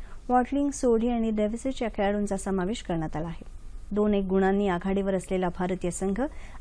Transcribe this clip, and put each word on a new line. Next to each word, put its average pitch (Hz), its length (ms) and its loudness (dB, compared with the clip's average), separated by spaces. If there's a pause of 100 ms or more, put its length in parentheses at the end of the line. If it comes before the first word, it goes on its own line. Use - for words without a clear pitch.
(280)
वॉटलिंग, 247 420 2
सोढी 233 380 2
आणि 226 220 0
डेव्हिस 214 520 -2
या 226 60 0
खेळाडूंचा 202 480 0
समावेश 196 460 -2
करण्यात 156 340 -2
आला 165 120 -4
आहे. 165 160 -10 (480)
दोन 208 220 4
एक 202 100 2
गुणांनी 190 440 4
आघाडीवर 190 460 0
असलेला 185 340 0
भारतीय 180 420 -2
संघ 196 300 -2 (400)